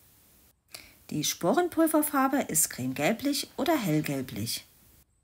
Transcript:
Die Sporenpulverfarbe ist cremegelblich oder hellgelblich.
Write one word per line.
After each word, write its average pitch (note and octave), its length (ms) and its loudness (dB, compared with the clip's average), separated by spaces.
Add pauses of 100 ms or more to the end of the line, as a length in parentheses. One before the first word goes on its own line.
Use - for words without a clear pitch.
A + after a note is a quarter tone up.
(1120)
Die D3+ 120 -2
Sporenpulverfarbe D4 1160 2
ist - 300 0
cremegelblich A3+ 840 -2
oder D#4+ 220 2
hellgelblich. D3 880 -2 (580)